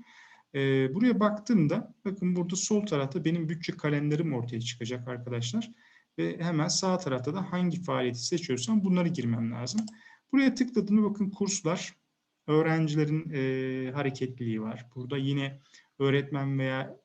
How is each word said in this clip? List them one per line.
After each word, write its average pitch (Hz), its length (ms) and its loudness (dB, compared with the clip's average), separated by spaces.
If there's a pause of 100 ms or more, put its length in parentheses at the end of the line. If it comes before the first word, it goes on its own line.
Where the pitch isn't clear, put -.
(560)
E, 135 380 2
buraya 214 260 4
baktığımda 208 760 2 (120)
bakın 180 300 0
burada 175 200 -2
sol 208 300 0
tarafta 147 400 -2
benim 160 240 0
bütçe 165 280 -6
kalenderim 147 560 0
ortaya 117 280 -4
çıkacak 123 460 -6
arkadaşlar. 123 640 -4 (460)
Ve 170 220 -2
hemen 165 280 0
sağ 185 300 0
tarafta 131 360 -2
da 185 180 -6
hangi 180 320 0
faaliyeti 127 420 -2
seçiyorsam 180 580 0
bunları 180 240 4
girmem 117 440 0
lazım. 127 340 -4 (460)
Buraya 269 240 6
tıkladığımda 208 540 2
bakın 196 200 -2
kurslar, - 680 -2 (520)
öğrencilerin, 156 840 2
e, 131 580 -2
hareketliliği 127 680 -4
var. 110 240 -8 (100)
Burada 127 220 -6
yine 139 420 -2 (420)
öğretmen 139 580 2
veya 131 460 -2